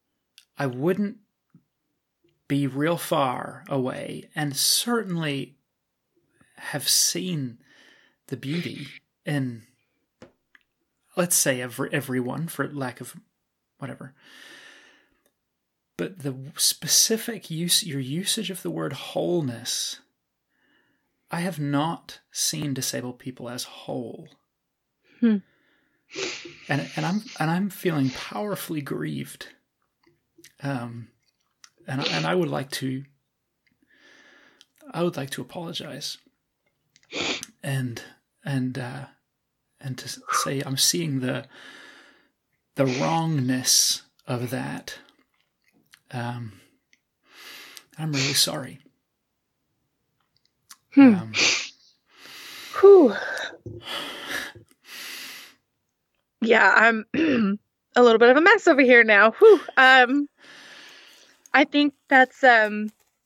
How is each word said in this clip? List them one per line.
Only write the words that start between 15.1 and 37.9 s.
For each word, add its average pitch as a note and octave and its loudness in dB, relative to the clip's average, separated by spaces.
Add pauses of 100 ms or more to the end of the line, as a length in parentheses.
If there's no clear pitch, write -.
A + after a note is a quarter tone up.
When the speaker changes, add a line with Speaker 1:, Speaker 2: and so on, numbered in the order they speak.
Speaker 1:
But F3 -8
the C3+ -6 (220)
specific - -2
use, E3+ -2
your C#3+ -8
usage F3 -6
of F#3 -12
the F3 -6
word D#3+ -6
wholeness, D3+ -6 (1300)
I E3+ -6
have E3+ -6
not D3 -4 (100)
seen D3 -4
disabled B2 -8
people B2 -14
as B2+ -10
whole. C3 -12 (880)
Speaker 2:
Hmm. A3 2 (1300)
Speaker 1:
And, - -4
and D#3 -4
I'm, G#3 -4 (160)
and D#3 -2
I'm F#3 -2
feeling D3 -2
powerfully G3+ -8
grieved. D3 -10 (1120)
Um, A#2+ -8 (760)
and, C3+ -6
and D#3+ -2
I E3+ 0
would F3 0
like C#3 -6
to, C3 -6 (1900)
I E3 -4
would E3+ -2
like C3+ -8
to C3+ -10
apologize D3+ -12 (1400)
and, B2+ -6 (420)